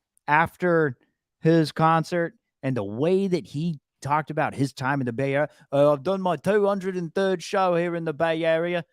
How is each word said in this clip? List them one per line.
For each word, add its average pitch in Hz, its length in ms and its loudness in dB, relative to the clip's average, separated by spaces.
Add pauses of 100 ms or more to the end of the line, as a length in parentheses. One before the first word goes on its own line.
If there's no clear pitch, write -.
(260)
after 160 680 2 (440)
his 160 320 4
concert 165 640 0 (280)
and 131 140 -2
the 107 80 -4
way 160 440 0
that 165 180 -2
he 156 320 -4 (240)
talked 147 280 -2
about 139 240 -2
his 135 180 -2
time 139 280 -4
in 127 60 -2
the 123 60 -4
Bay 135 220 -4
Area, 147 140 0 (240)
Uh, 143 200 4
I've 139 100 -2
done 190 180 -2
my 180 160 -2
two 202 300 0
hundred 190 300 -2
and 170 180 -6
third 190 280 0
show 185 340 0
here 170 180 0
in 170 100 -6
the 160 80 -4
Bay 165 320 -2
Area. 165 480 0